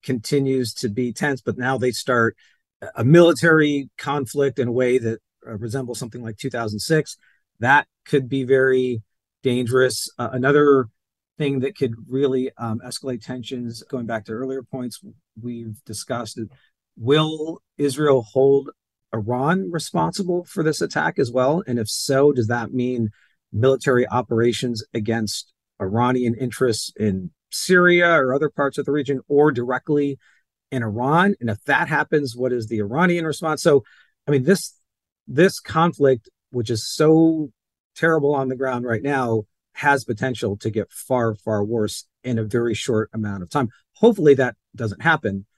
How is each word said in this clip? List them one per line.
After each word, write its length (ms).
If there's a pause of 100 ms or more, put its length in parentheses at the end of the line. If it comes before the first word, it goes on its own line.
continues 720
to 140
be 220
tense, 300
but 160
now 200
they 140
start 460 (580)
a 80
military 920
conflict 600
in 100
a 20
way 260
that, 220 (260)
uh, 120
resembles 420
something 240
like 140
two 120
thousand 300
six, 380 (420)
that 280 (180)
could 240
be 140
very 580 (420)
dangerous. 760
Uh, 140
another 560 (500)
thing 240
that 140
could 200 (120)
really, 500
um, 280
escalate 380
tensions, 680
going 160
back 200
to 80
earlier 280
points 400 (400)
we've 440
discussed, 520
is 100 (500)
will 640 (160)
Israel 440
hold 480 (440)
Iran 580
responsible 720
for 180
this 180
attack 360
as 140
well? 340
And 140
if 100
so, 420
does 160
that 260
mean 360 (420)
military 560
operations 760 (100)
against 580 (300)
Iranian 540
interests 600
in 360 (180)
Syria 600
or 220
other 160
parts 280
of 80
the 60
region, 360
or 240
directly 680 (500)
in 140
Iran? 580
And 80
if 140
that 240
happens, 480
what 180
is 140
the 100
Iranian 480
response? 380
So, 200 (440)
I 40
mean, 120
this, 320 (520)
this 320
conflict, 720 (220)
which 180
is 180
so 640 (440)
terrible 400
on 120
the 80
ground 300
right 160
now, 420 (300)
has 320
potential 520
to 120
get 220
far, 440
far 280
worse 420 (180)
in 140
a 60
very 300
short 400
amount 280
of 80
time. 200 (260)
Hopefully 400
that 200 (200)
doesn't 260
happen 440 (120)